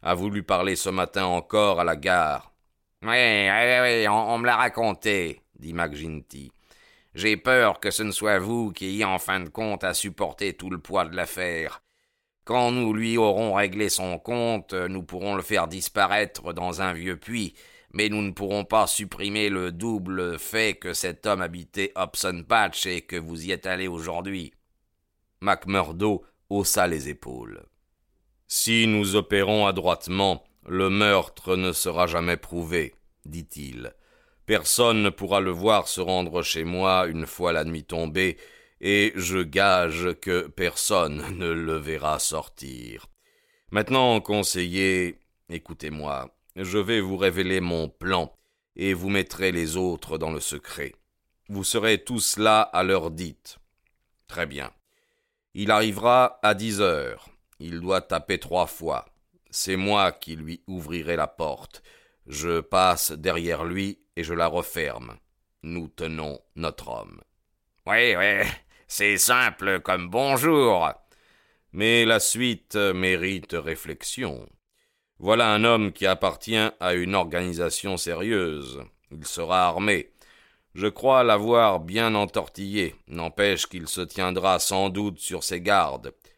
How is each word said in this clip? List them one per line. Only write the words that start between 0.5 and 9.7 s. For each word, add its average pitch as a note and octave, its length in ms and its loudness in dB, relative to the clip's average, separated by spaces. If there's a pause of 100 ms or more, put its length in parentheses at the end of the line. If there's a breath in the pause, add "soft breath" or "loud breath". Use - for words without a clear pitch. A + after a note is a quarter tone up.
ce F#2 160 -2
matin F#2 360 -2
encore F#2 520 2
à F2 60 0
la E2 100 2
gare. « D#2 580 0 (500)
Oui, A2+ 120 -2
oui, A#2 640 4
oui, A#2 280 4
on, A2 260 2
on A#2 40 -2
me A#2 80 -2
l'a A#2+ 100 4
raconté », G#2+ 880 0 (140)
dit D#2 160 -14
McGinty. « D2+ 800 -8 (640 soft breath)
J'ai G#2 240 2
peur B2 420 4
que G#2 100 -2
ce A2 140 -4
ne G#2 80 -4
soit G#2 260 2
vous A2 320 -2
qui F2+ 140 -10
ayez G2 200 -2
en F#2+ 140 0
fin F#2 220 -2
de E2+ 80 -10
compte G#2+ 340 -6